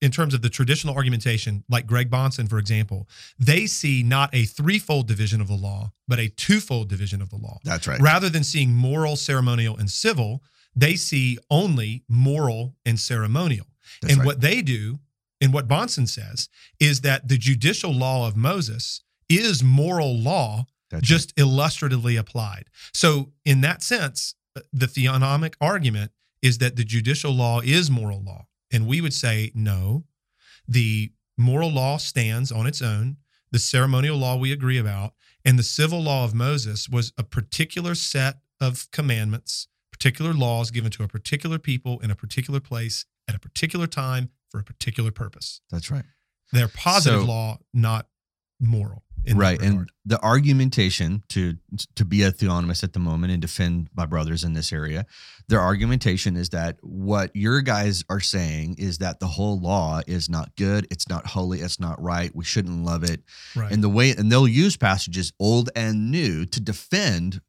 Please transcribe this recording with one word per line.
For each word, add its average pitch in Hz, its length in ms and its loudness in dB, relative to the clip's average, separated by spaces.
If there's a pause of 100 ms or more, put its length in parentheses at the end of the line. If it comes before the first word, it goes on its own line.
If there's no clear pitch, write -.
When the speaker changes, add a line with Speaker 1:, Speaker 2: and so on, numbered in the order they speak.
Speaker 1:
in 139 80 4
terms 147 220 0
of 127 80 0
the 117 80 0
traditional 139 480 0
argumentation, 113 720 -2
like 120 180 0
Greg 120 240 0
Bahnsen, 127 380 0
for 110 100 0
example, 104 480 -2 (320)
they 156 280 2
see 135 360 0
not 139 320 2
a 117 120 4
threefold 151 600 0
division 107 360 0
of 98 60 -2
the 104 60 -2
law, 98 380 -6 (160)
but 123 100 0
a 113 100 -2
twofold 131 600 0
division 98 320 -4
of 92 80 -8
the 101 80 -12
law. 107 280 -12
Speaker 2:
That's 82 220 -4
right. 127 140 -2
Speaker 1:
Rather 170 300 6
than 156 120 0
seeing 135 320 0
moral, 147 420 0
ceremonial, 123 600 0
and 101 140 -2
civil, 135 520 0 (320)
they 147 220 4
see 127 420 0 (120)
only 131 580 2
moral 127 680 0 (100)
and 113 120 2
ceremonial. 117 680 -2 (340)
Speaker 2:
That's - 120 2
Speaker 1:
And 135 80 6
Speaker 2:
right. 127 60 2
Speaker 1:
what 131 140 0
they 196 220 2
do, 123 380 -4 (400)
and 135 120 4
what 135 160 0
Bahnsen 143 400 0
says, 104 400 -8 (300)
is 143 240 4
that 135 260 -2
the 131 80 4
judicial 135 560 2
law 127 340 0
of 107 100 -2
Moses 117 640 -2 (260)
is 180 340 4
moral 139 560 2
law, 123 480 -2 (240)
Speaker 2:
That's 117 160 -2
Speaker 1:
just - 300 2
Speaker 2:
right. 143 100 6
Speaker 1:
illustratively 131 680 0
applied. 107 540 -6 (240)
So 143 380 2 (120)
in 135 160 4
that 165 220 0
sense, 170 520 -4 (220)
uh, - 60 -14 (100)
the 127 140 0
theonomic 135 720 0
argument 139 500 0 (300)
is 127 180 6
that 123 180 0
the 120 80 0
judicial 117 480 0
law 120 280 2
is 147 300 2
moral 107 340 -2
law. 92 220 -14 (260)
And 113 140 2
we 143 140 0
would 160 120 -2
say, 110 400 -2
no, 107 520 0 (640)
the 110 420 2 (260)
moral 135 360 2
law 135 240 0
stands 120 560 -2
on 110 160 0
its 139 120 -4
own. 117 360 -2 (340)
The 117 80 0
ceremonial 135 580 2
law 127 200 0
we 131 160 -2
agree 131 260 0
about, 101 360 -4 (300)
and 131 140 6
the 113 60 2
civil 160 360 0
law 139 240 0
of 110 100 -2
Moses 117 540 -2
was 120 300 -2
a 107 60 -4
particular 165 720 -4
set 139 420 -2 (220)
of 127 320 -2
commandments, 113 760 -2 (240)
particular 156 420 -2
laws 117 380 0
given 113 220 -2
to - 100 -8
a 101 60 -4
particular 156 500 -4
people 123 400 -4
in 110 140 -4
a - 40 0
particular 135 440 -6
place 113 460 -8 (200)
at - 80 -6
a - 60 -8
particular 165 480 -4
time 127 420 -4 (200)
for 110 100 -8
a 101 40 -10
particular - 460 -4
purpose. - 500 -12 (100)
Speaker 2:
That's 82 200 -8
right. 139 140 -4 (480)
Speaker 1:
They're 120 160 4
positive 147 540 2
Speaker 2:
So 98 40 0
Speaker 1:
law, 110 320 -4 (160)
not 113 320 0 (540)
moral. 104 420 0 (240)
In 110 100 2
that 101 60 4
Speaker 2:
Right. 92 180 4
And 101 120 2
Speaker 1:
regard. 92 180 -2 (160)
Speaker 2:
the 110 180 0
argumentation 120 1040 4
to, 87 260 -2 (420)
to 107 100 2
be 101 160 4
a 95 100 4
theonomist 87 500 0
at 92 120 -6
the - 40 -2
moment 85 360 0
and 85 80 0
defend 85 520 -2
my 85 120 -4
brothers 80 380 -2
in 82 100 -2
this 80 180 -4
area, 78 320 -6 (420)
their 110 140 2
argumentation 98 760 0
is 87 140 -4
that 85 320 -4
what 98 540 -2
your 113 240 2
guys 104 480 0
are 98 120 -2
saying 80 580 -2
is 90 200 -4
that 90 220 -6
the 92 60 -4
whole 95 340 -2
law 85 460 0
is 85 240 -4
not 80 260 -6
good, 101 340 0
it's - 160 -6
not 85 200 -6
holy, 90 340 -4
it's 90 180 -6
not 82 240 -6
right, 87 320 -2
we 82 100 -8
shouldn't 87 380 -2
love 85 220 -2
it. 85 180 -2 (320)
Speaker 1:
Right. 110 160 -6
Speaker 2:
And 104 140 2
the 104 60 2
way, 120 220 4
and 107 200 2
they'll 131 160 8
use 151 300 4
passages 92 600 0
old 117 380 4
and 110 340 0
new 139 360 0
to - 140 -6
defend 98 880 -2